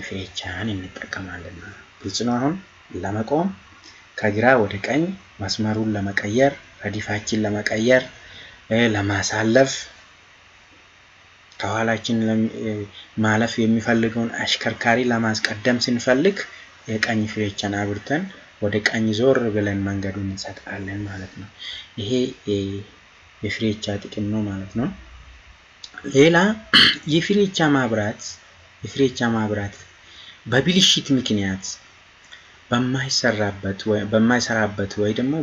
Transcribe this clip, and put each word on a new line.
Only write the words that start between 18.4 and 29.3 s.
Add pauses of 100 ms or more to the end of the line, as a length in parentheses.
ወደ
ቀኝ
ዞር (120)
ብለን
መንገዱን
እንሰጣለን
ማለት
ነው። (480)
ይሄ፣ (320)
እ፣ (840)
የፍሬቻ (140)
ጥቅም
ነው
ማለት
ነው። (1200)
ሌላ (720)
የፍሬቻ (120)
ማብራት፣ (600)
የፍሬቻ (100)
ማብራት (680)